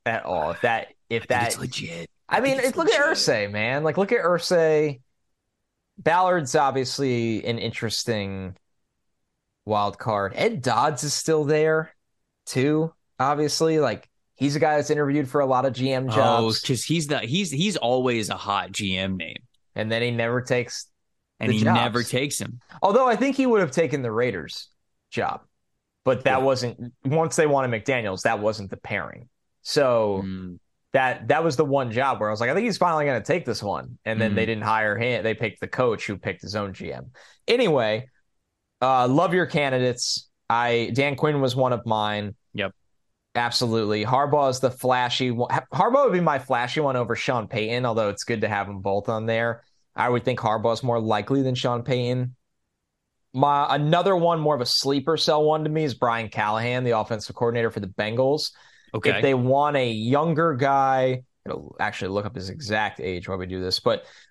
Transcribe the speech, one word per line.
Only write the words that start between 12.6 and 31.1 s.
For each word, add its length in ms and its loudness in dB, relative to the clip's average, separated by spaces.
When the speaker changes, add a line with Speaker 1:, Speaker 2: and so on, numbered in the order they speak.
Speaker 1:
obviously. 600 2
Like, 300 -2
he's 200 0
a 40 0
guy 160 4
that's 140 0
interviewed 400 0
for 120 0
a 40 2
lot 200 2
of 80 0
G 180 -2
M 180 -2
Speaker 2:
Oh, 40 0
Speaker 1:
jobs. 480 4
Speaker 2:
'cause 220 -2
he's 240 -2
the, 120 -2
he's, 320 -2
he's 260 -2
always 520 0
a 60 -2
hot 360 -4
G 260 -4
M 200 -2
name. 260 -10
Speaker 1:
And 160 -4
then 100 0
he 100 0
never 300 0
takes 460 -4
Speaker 2:
And 120 -2
Speaker 1:
the 60 2
Speaker 2:
he 60 2
never 380 2
Speaker 1:
jobs. 100 -6
Speaker 2:
takes 280 -4
him. 200 -10
Speaker 1:
Although 260 4
I 80 2
think 220 0
he 80 2
would 160 4
have 100 0
taken 300 0
the 100 -4
Raiders 580 -4
job. 300 -4
But 200 2
that 140 4
Speaker 2:
Yeah. 40 2
Speaker 1:
wasn't, 500 -2
once 300 0
they 120 4
wanted 240 2
McDaniels, 520 -2
that 160 2
wasn't 320 -2
the 60 -12
pairing. 520 -8
So 640 2
Speaker 2:
Mm. 340 -10
Speaker 1:
that, 380 0